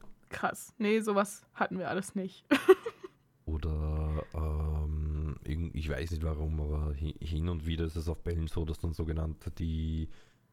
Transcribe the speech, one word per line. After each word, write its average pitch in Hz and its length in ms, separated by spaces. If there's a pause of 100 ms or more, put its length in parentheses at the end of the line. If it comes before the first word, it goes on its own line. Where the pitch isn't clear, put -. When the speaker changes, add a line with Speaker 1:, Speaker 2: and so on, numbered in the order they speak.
(300)
Speaker 1:
Krass. - 480
Nee, 220 220
sowas 202 440 (120)
hatten 190 240
wir 180 100
alles - 240
nicht. 190 360
<laughs> - 960
Speaker 2:
Oder, 78 800 (100)
ähm, 76 1080
irgend-, 82 320
ich 76 140
weiß 76 220
nicht 80 120
warum, 78 380
aber 76 340
hi-, 76 240
hin 80 300
und 80 160
wieder 82 200
ist 80 100
es 80 140
auf 78 140
Bällen 80 240
so, 80 180
dass 78 140
dann 82 140
sogenannte 78 580
die, 80 580 (440)